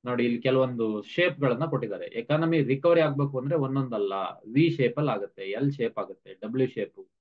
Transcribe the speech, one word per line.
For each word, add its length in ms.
ನೋಡಿ, 200
ಇಲ್ಲಿ 180
ಕೆಲವೊಂದು 600
ಶೇಪ್‌ಗಳನ್ನ 600
ಕೊಟ್ಟಿದ್ದಾರೆ. 420
Economy 560
recovery 380
ಆಗ್ಬೇಕು 380
ಅಂದ್ರೆ 180
ಒಂದೊಂದಲ್ಲ, 560
V 180
shape 280
ಅಲ್ಲಿ 140
ಆಗುತ್ತೆ, 300
ಎಲ್ 300
shape 260
ಆಗುತ್ತೆ, 360
W 340
shape 420